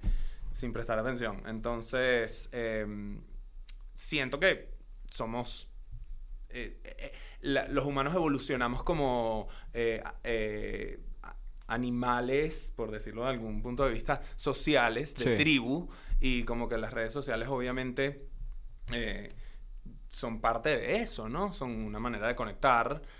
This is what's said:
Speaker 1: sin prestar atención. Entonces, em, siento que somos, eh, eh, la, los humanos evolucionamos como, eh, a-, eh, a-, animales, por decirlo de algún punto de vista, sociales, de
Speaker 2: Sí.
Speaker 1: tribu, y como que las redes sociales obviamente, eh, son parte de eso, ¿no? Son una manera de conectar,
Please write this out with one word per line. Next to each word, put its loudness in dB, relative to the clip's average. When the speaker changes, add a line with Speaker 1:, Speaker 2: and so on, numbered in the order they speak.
Speaker 1:
sin -2
prestar 0
atención. -2
Entonces, 0
em, -4
siento -2
que 2
somos, -4
eh, -8
eh, -10
la, 2
los 2
humanos 2
evolucionamos 2
como, 2
eh, 2
a-, -8
eh, -2
a-, -12
animales, 2
por -4
decirlo -6
de 2
algún -2
punto 2
de 6
vista, 2
sociales, 2
de 0
Speaker 2:
Sí. 6
Speaker 1:
tribu, 4
y 6
como 0
que 0
las -2
redes 0
sociales -2
obviamente, 0
eh, -4
son -4
parte 4
de 2
eso, -4
¿no? 0
Son -4
una -4
manera 0
de 2
conectar, 4